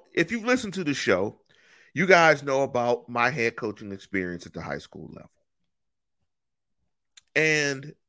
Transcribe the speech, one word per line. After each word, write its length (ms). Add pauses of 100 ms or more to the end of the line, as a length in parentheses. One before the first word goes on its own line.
(140)
if 180
you've 140
listened 300
to 80
the 100
show, 480 (520)
you 120
guys 380
know 200
about 460
my 200
head 260
coaching 360
experience 540
at 80
the 80
high 160
school 300
level. 220 (2000)
And, 580 (160)